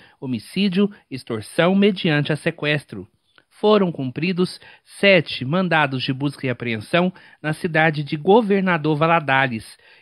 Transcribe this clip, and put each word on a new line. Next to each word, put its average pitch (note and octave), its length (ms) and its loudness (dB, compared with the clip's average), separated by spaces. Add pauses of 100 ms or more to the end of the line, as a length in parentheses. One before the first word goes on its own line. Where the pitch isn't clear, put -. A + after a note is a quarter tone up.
(200)
homicídio, F#3 720 -2 (180)
extorsão C3+ 680 -2
mediante E3 580 2
a - 20 0
sequestro. D3 720 -4 (420)
Foram G#3 420 2
cumpridos E3 680 -4 (240)
sete F#3 600 2
mandados D#3 580 0
de - 80 -4
busca C#3 340 -6
e B2+ 40 -2
apreensão B2 640 -2 (280)
na D3+ 120 -4
cidade D#3 500 0
de D#3 140 -6
Governador F#3 800 2
Valadares, C3+ 800 0 (240)